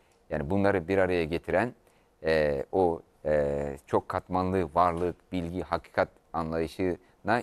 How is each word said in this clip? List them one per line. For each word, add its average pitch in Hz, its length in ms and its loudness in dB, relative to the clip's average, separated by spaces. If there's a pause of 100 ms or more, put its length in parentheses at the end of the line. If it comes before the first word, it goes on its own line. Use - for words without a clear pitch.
(300)
yani 76 200 -4
bunları 98 380 2
bir 95 100 2
araya 90 260 2
getiren, 85 500 -2 (500)
e, 76 480 2
o, 90 300 2 (220)
e, 71 520 0 (100)
çok - 220 -2
katmanlı 92 680 -2
varlık, 87 580 0
bilgi, 87 300 -4
hakikat 85 460 -2 (240)
anlayışına 82 1120 -4